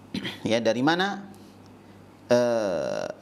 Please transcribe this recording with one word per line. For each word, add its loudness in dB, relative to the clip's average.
<clears throat> -10
ya, 2
dari 2
mana, 0
eh, 0